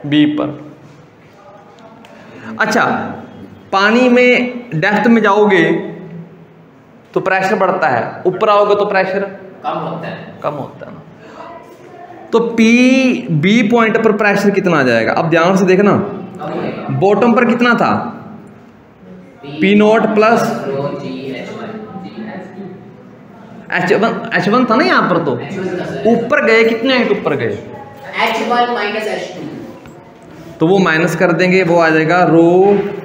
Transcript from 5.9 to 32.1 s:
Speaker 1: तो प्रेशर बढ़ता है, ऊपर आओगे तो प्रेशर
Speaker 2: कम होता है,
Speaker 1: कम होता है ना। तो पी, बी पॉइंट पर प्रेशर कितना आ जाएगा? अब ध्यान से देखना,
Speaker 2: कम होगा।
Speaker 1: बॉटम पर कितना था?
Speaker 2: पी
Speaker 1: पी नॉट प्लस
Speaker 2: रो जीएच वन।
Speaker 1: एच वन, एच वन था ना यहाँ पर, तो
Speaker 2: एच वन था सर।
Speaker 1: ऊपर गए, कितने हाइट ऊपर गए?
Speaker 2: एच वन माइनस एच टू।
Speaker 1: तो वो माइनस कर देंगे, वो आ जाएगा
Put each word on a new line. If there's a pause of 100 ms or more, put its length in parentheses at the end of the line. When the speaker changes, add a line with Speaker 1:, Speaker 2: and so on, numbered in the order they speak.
Speaker 1:
तो
प्रेशर
बढ़ता
है,
ऊपर
आओगे
तो
प्रेशर (440)
Speaker 2:
कम
होता
है, (100)
Speaker 1:
कम
होता
है
ना। (1300)
तो
पी,
बी
पॉइंट
पर
प्रेशर
कितना
आ
जाएगा?
अब
ध्यान
से
देखना,
Speaker 2:
कम
होगा। (160)
Speaker 1:
बॉटम
पर
कितना
था? (1500)
Speaker 2:
पी
Speaker 1:
पी
नॉट
प्लस
Speaker 2:
रो
जीएच
वन। (1900)
Speaker 1:
एच
वन,
एच
वन
था
ना
यहाँ
पर,
तो
Speaker 2:
एच
वन
था
सर।
Speaker 1:
ऊपर
गए,
कितने
हाइट
ऊपर
गए? (680)
Speaker 2:
एच
वन
माइनस
एच
टू। (1120)
Speaker 1:
तो
वो
माइनस
कर
देंगे,
वो
आ
जाएगा